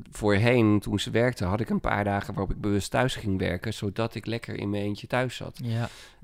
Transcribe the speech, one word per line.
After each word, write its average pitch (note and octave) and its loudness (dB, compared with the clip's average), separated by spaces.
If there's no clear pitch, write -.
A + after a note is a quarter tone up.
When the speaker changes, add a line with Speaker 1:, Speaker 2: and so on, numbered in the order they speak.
Speaker 1:
voorheen, G#2+ 6
toen G#2+ -2
ze - -4
werkte, A#2+ 2
had F2+ 0
ik A2+ -4
een G#3 0
paar G#2 0
dagen G2+ -2
waarop G2 -2
ik - -6
bewust G2+ 0
thuis B2+ 0
ging G2 -2
werken, F#2+ -4
zodat A2 -4
ik G#2+ -8
lekker A2+ -6
in G2+ -4
mijn G2+ -2
eentje G#2 -6
thuis B2 -2
zat. - -12
Speaker 2:
Ja. A#2 -2